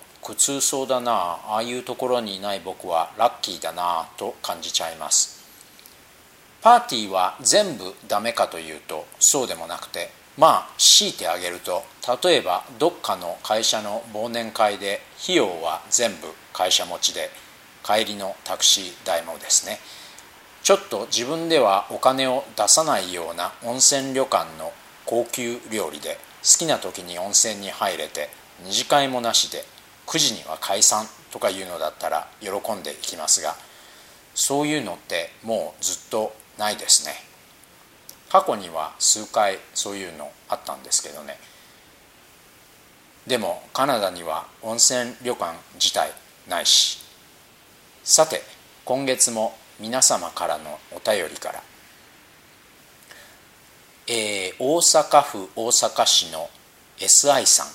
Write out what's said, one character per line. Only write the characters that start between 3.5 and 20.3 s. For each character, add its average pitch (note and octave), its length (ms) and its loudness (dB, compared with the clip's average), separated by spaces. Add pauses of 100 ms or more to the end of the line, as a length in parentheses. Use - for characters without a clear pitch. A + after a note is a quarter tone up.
ー D#2 80 -10
だ E2 120 -6
な F2 100 -6
あ E2+ 340 0
と G2+ 260 -6
感 E2 200 -8
じ E2+ 100 -10
ち F2 120 -2
ゃ E2 80 -4
い - 20 -10
ま D#2 160 -6
す。 - 340 0 (1160)
パ A#3 140 10
ー A#3 120 2
テ - 60 -4
ィ A2 120 -2
ー F#2+ 40 -8
は F#2 300 0
全 D3+ 360 2
部 F#2 160 -10 (140)
ダ G#2 140 0
メ A#2 120 -2
か F#2+ 140 2
と E2+ 140 -8
い D#2+ 160 -10
う C#2+ 40 -14
と D#2+ 280 -10 (100)
そ C3 280 6
う - 20 -6
で F#2 80 -6
も E2 100 -10
な E2+ 120 -10
く - 100 -14
て、 - 240 -8 (260)
ま C3+ 320 6
あ - 80 -20
強 - 320 6
い - 40 -8
て F#2 120 -6
あ E2+ 100 0
げ F2+ 140 -4
る F2 80 -8
と、 F2 240 -4 (400)
例 F3 140 6
え A#2 40 4
ば F#2 220 -2 (160)
ど E3 120 2
っ - 20 -14 (100)
か G2 140 -2
の F2 260 -8
会 A2 220 0
社 A2 180 0
の G#2+ 300 -6
忘 A2 160 -6
年 A2+ 240 -6
会 G#2 260 2
で G2 240 -4 (180)
費 F3+ 140 -2
用 F#2+ 260 2
は E2 300 -4
全 A#2 220 2
部 D#2+ 160 -14 (240)
会 F#2 180 0
社 F#2 160 2
持 F2 140 -8
ち - 120 0
で、 D#2+ 180 -6 (540)
帰 G#2+ 200 2
り G#2 100 -8
の G2 300 -8
タ F#2 140 -6
ク - 60 -2
シ - 180 4
ー F2 120 -10 (100)
代 E2+ 200 -2
も E2 140 -10
で - 120 -8
す - 160 2
ね、 G#2+ 140 -8 (840)